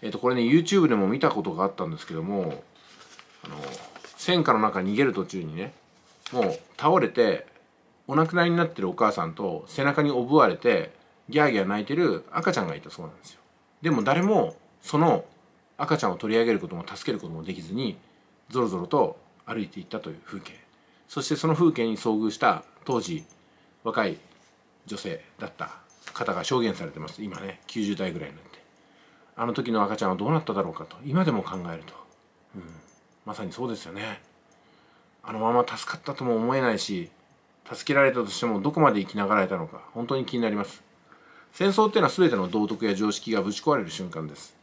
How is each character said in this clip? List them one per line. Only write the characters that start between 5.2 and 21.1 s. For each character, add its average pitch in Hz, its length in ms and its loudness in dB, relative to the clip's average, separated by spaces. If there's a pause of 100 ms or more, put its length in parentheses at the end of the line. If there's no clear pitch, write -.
中 90 180 -8
に 78 140 -8
ね、 107 160 -8 (580)
も 127 80 -2
う 98 200 2 (200)
倒 160 180 4
れ 117 120 2
て、 104 360 2 (640)
お 135 80 -2
亡 160 120 6
く 165 100 -4
な 170 80 6
り 175 60 2
に 170 40 2
な 170 80 4
っ 165 60 0
て - 120 -8
る 92 60 0
お 90 60 -2
母 110 180 2
さ 87 140 -2
ん 82 80 -6
と、 87 340 -6
背 - 160 -4
中 143 200 2
に 147 80 2
お 123 120 0
ぶ 135 140 4
わ 127 100 10
れ 90 80 2
て、 98 380 2 (340)
ギ 147 140 2
ャ 147 80 6
ー - 20 0
ギ 110 60 2
ャ 98 60 2
ー - 20 0
泣 101 180 -2
い - 20 -6
て 135 80 -4
る 147 380 2
赤 170 220 0
ち 135 60 0
ゃ - 20 0
ん 92 80 -2
が 78 80 -6
い - 20 -12
た 80 100 -18
そ 87 140 -14
う 80 40 -12
な 78 40 -14
ん - 60 -20
で - 80 -20
す - 80 -20
よ。 - 80 -20 (400)
で 165 100 0
も 127 100 2
誰 139 200 4
も、 214 340 2 (260)
そ - 160 -2
の - 280 4 (520)
赤 151 200 0
ち 156 80 -2
ゃ - 20 4
ん 95 60 0
を - 20 -4
取 107 180 -4
り 113 60 6
上 117 60 4
げ 117 80 4
る 101 80 2
こ 87 80 -10
と 90 80 -8
も 82 100 -8
助 - 160 -14
け - 80 -4
る 110 80 -4
こ - 80 -14
と 82 60 -10
も 80 100 -10
で 92 100 -8
き 90 80 -10
ず 82 120 -10
に、 113 240 -4 (540)
ぞ 127 100 0
ろ 113 80 2
ぞ 92 80 -4
ろ 85 100 -4
と 123 320 2 (260)
歩 110 140 -6
い 98 80 -4
て 98 140 -14
い - 20 -12
っ - 20 -16
た 110 140 -8
と 90 120 -12
い - 20 -10
う 82 120 -16
風 98 140 -12
景。 - 180 -18 (520)